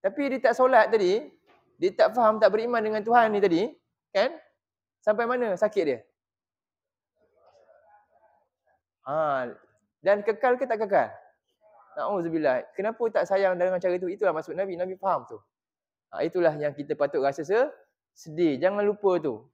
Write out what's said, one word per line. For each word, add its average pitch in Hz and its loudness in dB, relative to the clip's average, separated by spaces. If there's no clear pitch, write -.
Tapi 285 -2
dia 262 -6
tak 240 2
solat 247 6
tadi, 208 2
dia 180 0
tak 160 4
faham, 220 4
tak 208 4
beriman 226 -2
dengan 214 -2
Tuhan 226 4
ni 202 0
tadi, 185 2
kan? 208 0
Sampai 214 0
mana 233 -2
sakit 202 0
dia? 123 -4
Ha, 143 -2
dan 202 2
kekal 226 0
ke 247 -4
tak 226 -2
kekal? 156 2
Na'udzubillah. 160 -2
Kenapa 226 -4
tak 196 0
sayang 190 2
dengan 180 0
cara 180 0
tu? 185 -4
Itulah 196 -2
maksud 156 -6
Nabi. 185 -6
Nabi 185 -6
faham 170 -4
tu. 107 -18
Ha, - -4
itulah 165 0
yang 147 -4
kita 143 -8
patut 147 -2
rasa 139 -2
se-, 226 0
sedih. 151 -2
Jangan 202 0
lupa 202 0
tu. 123 -4